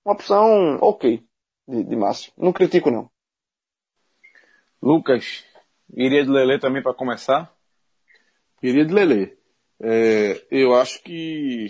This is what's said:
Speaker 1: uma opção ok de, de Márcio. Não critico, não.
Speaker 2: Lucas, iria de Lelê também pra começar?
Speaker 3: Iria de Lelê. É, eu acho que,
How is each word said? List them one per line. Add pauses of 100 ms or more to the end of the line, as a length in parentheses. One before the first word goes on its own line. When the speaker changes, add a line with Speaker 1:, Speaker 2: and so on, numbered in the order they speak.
Speaker 1:
uma
opção
ok (440)
de,
de
Márcio.
Não
critico,
não. (1700)
Speaker 2:
Lucas, (500)
iria
de
Lelê
também
pra
começar? (1080)
Speaker 3:
Iria
de
Lelê. (420)
É,
eu
acho
que,